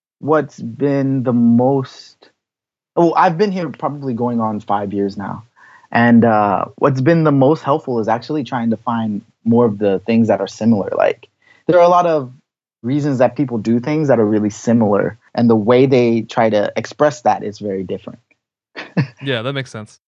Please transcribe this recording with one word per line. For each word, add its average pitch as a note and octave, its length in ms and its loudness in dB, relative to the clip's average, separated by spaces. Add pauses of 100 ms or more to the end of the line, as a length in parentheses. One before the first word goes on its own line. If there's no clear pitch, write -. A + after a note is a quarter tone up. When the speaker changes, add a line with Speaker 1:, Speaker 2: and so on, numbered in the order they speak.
(200)
Speaker 1:
what's C#3+ 400 -2
been C3+ 640 -2
the B2+ 80 -2
most, A#2+ 960 0 (640)
oh, E3 200 2
I've E3+ 220 2
been G#3 140 0
here F#3 180 -6
probably C#3 460 -8
going A#2+ 260 -2
on A2 200 -4
five G2+ 320 -4
years G2+ 240 -4
now. G2 260 -10 (480)
And, A#2 340 4
uh, G#2 420 2 (100)
what's C3 240 0
been D#3+ 240 2
the D3+ 80 2
most C#3 300 2
helpful C#3+ 360 -2
is G#2+ 80 -2
actually A#2+ 380 -4
trying A#2 260 -4
to A2 60 -2
find A2+ 460 -4 (220)
more A#2 200 4
of G#2 140 0
the G2 280 0
things A2+ 220 2
that G2 120 2
are G2 60 -4
similar. G#2+ 500 0
Like, - 320 -2 (380)
there F3 120 4
are F3 60 6
a F3 40 6
lot F3 180 4
of C#3+ 260 -2 (520)
reasons C#3 340 -2
that A#2+ 160 2
people B2 240 -2
do A2+ 220 0
things D3+ 260 -2
that A#2+ 140 4
are A2 40 4
really G#2 260 0
similar, G2+ 680 0 (160)
and A#2+ 160 2
the A2+ 60 4
way B2 300 4
they A#2+ 360 2
try A2+ 260 -2
to G#2 280 0
express C#3+ 460 -2
that G#2 200 0
is G#2 160 -10
very G2 240 -6
different. F#2+ 380 -12 (560)
<laughs> - 260 -6 (200)
Speaker 2:
Yeah, C3+ 200 -4
that C#3 120 -6
makes C3+ 160 -8
sense. G#2+ 380 -16